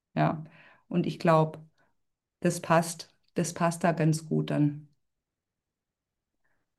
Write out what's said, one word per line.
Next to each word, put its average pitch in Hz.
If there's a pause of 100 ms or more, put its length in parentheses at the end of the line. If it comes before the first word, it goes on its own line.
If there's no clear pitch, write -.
(160)
Ja, 156 (460)
und 175
ich 160
glaub, 160 (840)
das 175
passt, - (200)
das 170
passt 170
da 170
ganz 156
gut 151
dann. 147 (1900)